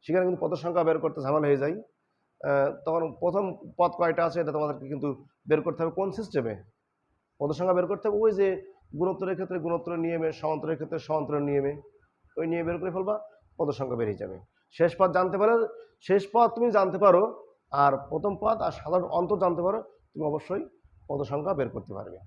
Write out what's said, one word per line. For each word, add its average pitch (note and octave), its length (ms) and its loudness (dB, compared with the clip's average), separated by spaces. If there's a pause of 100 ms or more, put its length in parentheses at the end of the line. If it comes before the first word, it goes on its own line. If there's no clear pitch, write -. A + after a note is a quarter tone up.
সেখানে F3+ 260 2
কিন্তু F3+ 140 -2
পদের E3 160 -2
সংখ্যা E3 280 0
বের D#3+ 140 4
করতে D#3 220 -4
ঝামেলা D3 260 2
হয়ে C#3+ 100 6
যায়। D3 220 -2
আহ, - 960 -2 (100)
তখন D#3+ 280 0
প্রথম F3 640 -2
পদ F3 120 4
কয়টা E3+ 340 2
আছে E3 160 0
এটা D#3 120 -2
তোমাদেরকে C#3+ 360 -4
কিন্তু C#3 360 -4 (240)
বের D#3 140 4
করতে E3 200 -4
হবে E3 100 -2
কোন F#3+ 180 -2
সিস্টেমে? B2 540 -4 (760)
পদের C#3+ 160 -2
সংখ্যা F3+ 200 2
বের F3+ 120 2
করতে G3+ 220 -2
হবে G#3 100 0
ওই A3 140 4
যে F#3+ 300 2 (360)
গুণোত্তরের F#3 360 -2
ক্ষেত্রে F3+ 240 -6
গুণোত্তরের E3+ 400 -2
নিয়মে, E3 340 -2
সমান্তরের D#3 420 -4
ক্ষেত্রে D#3 240 -6
সমান্তরের D3 440 -2
নিয়মে, C#3+ 400 0 (540)
ওই D#3+ 100 -2
নিয়মে E3+ 260 -2
বের F3 80 -6
করে F3+ 100 -4
ফেলবা, F#3+ 300 -2 (380)
পদের D3 140 0
সংখ্যা B2 240 -4
বেরিয়ে G#2+ 200 -2
যাবে। F#2+ 240 -10 (300)
শেষ E3+ 280 2
পদ F#3 140 4
জানতে F#3 260 2
পারো, A3+ 300 4 (320)
শেষ G3 320 2
পদ A#3 180 6
তুমি A#3 200 0
জানতে F#3+ 280 4
পারো, G3 540 4 (180)
আর C#3 220 4 (160)
প্রথম F#3 320 -2
পদ G#3+ 220 0
আর F3 100 -2
সাধারণ F3 320 0
অন্তর F3+ 340 0
জানতে F3 240 0
পারো, G3+ 200 0
তুমি - 440 -10
অবশ্যই D#3 420 -4 (400)
পদের C#3+ 160 -4
সংখ্যা D3 300 -4
বের C3+ 140 -2
করতে G#2+ 260 -10
পারবে। F#2+ 320 -12